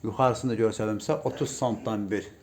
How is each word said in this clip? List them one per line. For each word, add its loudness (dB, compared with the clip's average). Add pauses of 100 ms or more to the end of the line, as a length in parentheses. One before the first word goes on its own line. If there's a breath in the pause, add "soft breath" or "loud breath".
Yuxarısını 2
da -2
görsəlimsə, 0
otuz -2
santdan -2
bir 0 (120)